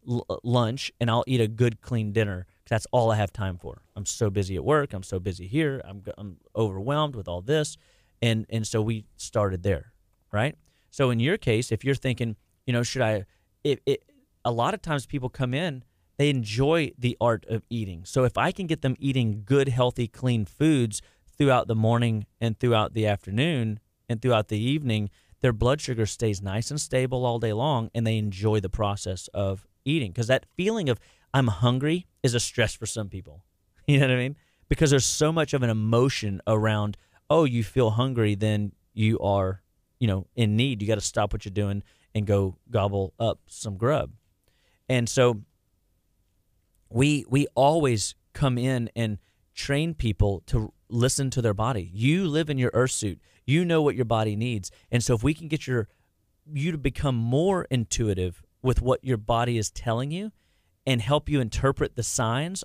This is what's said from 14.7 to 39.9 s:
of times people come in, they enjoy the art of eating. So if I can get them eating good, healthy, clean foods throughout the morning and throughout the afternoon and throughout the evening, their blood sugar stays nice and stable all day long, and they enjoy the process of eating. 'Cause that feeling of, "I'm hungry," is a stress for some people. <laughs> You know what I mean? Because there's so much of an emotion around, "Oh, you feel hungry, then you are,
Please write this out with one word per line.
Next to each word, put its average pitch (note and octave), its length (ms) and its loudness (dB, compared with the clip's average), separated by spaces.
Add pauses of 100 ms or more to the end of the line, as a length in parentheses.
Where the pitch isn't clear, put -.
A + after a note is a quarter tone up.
of G#3 60 -8
times D3 260 -4
people B2+ 220 -6
come B2 240 -4
in, C#3 320 -6 (340)
they D3 120 4
enjoy C3+ 640 0
the B2 240 -2
art A2+ 280 2
of A2 200 -2
eating. F#2+ 380 -8
So C3 180 2
if A#2+ 140 0
I D3+ 140 2
can F#3 140 -6
get D#3 140 -2
them C3 180 0
eating A#2 460 0
good, C#3 240 2
healthy, B2 400 0
clean A#2 380 0
foods C3+ 560 0 (340)
throughout C3 320 4
the A2+ 60 2
morning A2+ 500 2 (160)
and A2+ 180 -2
throughout A2+ 360 2
the G#2+ 120 0
afternoon A2 760 -2 (280)
and A#2 140 -4
throughout A#2 260 2
the G#2+ 100 -2
evening, A#2 520 -2 (320)
their B2+ 100 4
blood A#2+ 300 0
sugar A2+ 240 -2
stays G#2 340 -2
nice G2+ 300 -4
and D3 100 -6
stable B2+ 460 -2
all A#2+ 120 0
day A2+ 140 -2
long, A#2+ 420 0
and A#2 120 0
they A2+ 100 0
enjoy G#2 440 0
the F#2 100 -4
process G2+ 640 -4
of G2 320 -4 (180)
eating. C3+ 300 -2
'Cause A2+ 140 -4
that C3 180 2 (100)
feeling G3 320 0
of, A#2 100 2 (360)
"I'm C3 140 4
hungry," C3 580 0 (160)
is B2+ 120 2
a A#2+ 60 0
stress - 340 0
for A2+ 120 -12
some G#2 240 -8
people. F2+ 340 -16 (200)
<laughs> - 220 -20
You C#3+ 120 6
know C#3+ 100 4
what B2+ 60 4
I - 20 0
mean? C3 200 -4 (340)
Because - 200 4
there's C3+ 140 4
so - 280 2
much D#3+ 200 0
of C3+ 100 0
an A#2+ 60 2
emotion A2 800 2
around, G#2+ 500 2 (320)
"Oh, D#3+ 160 4
you A#2+ 180 0
feel A2+ 280 2
hungry, A#2 440 0
then G#2 380 0 (220)
you A2 240 2
are, G2 440 0 (380)